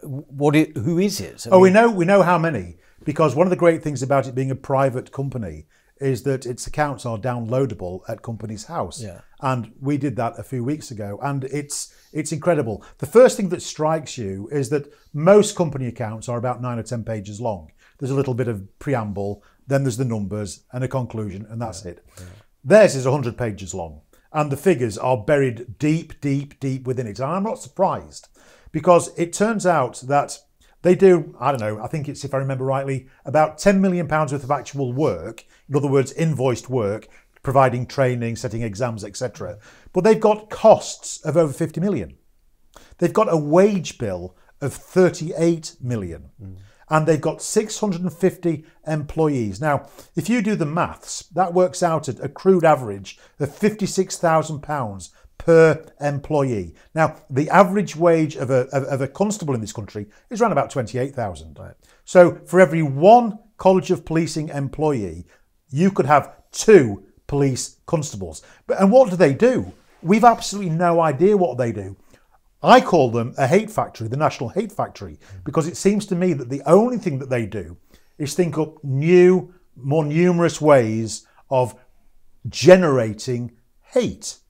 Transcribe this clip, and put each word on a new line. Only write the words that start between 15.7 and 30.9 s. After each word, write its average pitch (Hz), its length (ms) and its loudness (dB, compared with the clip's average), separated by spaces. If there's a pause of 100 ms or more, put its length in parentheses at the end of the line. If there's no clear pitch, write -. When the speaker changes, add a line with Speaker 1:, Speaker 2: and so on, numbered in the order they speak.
Speaker 2:
accounts 110 400 -10
are 120 100 -4
about 120 240 -6
nine 123 180 -6
or 107 40 -6
ten 113 220 -8
pages 104 340 -10
long. 101 320 -8 (280)
There's 131 120 -6
a 139 40 -2
little 127 180 -2
bit 117 160 -4
of 98 180 -8 (120)
preamble, 104 640 -6 (240)
then 139 160 0
there's 123 140 -2
the 135 60 -2
numbers 104 600 -6 (100)
and 127 100 -6
a 131 60 -2
conclusion, 110 600 -8
and 113 120 -10
that's 113 240 -12
Speaker 1:
Yeah, 87 60 -12
Speaker 2:
it. - 140 -20 (120)
Speaker 1:
yeah. 90 60 -20 (420)
Speaker 2:
Theirs 190 300 6
is 131 100 -4
a 131 60 2
hundred 123 260 -2
pages 101 360 -8
long, 82 280 -12 (320)
and 151 180 -2
the 135 60 -4
figures 123 400 0
are 127 200 0
buried 120 600 -2
deep, 156 420 -4
deep, 143 400 -6
deep 131 280 -6
within 123 200 -4
it. 104 120 -12
And 135 120 -4
I'm 190 120 -4
not 214 180 -6
surprised, 131 680 -4 (420)
because 170 460 4
it 170 140 -4
turns 208 340 -2
out 151 420 0
that 139 320 0 (420)
they 180 140 4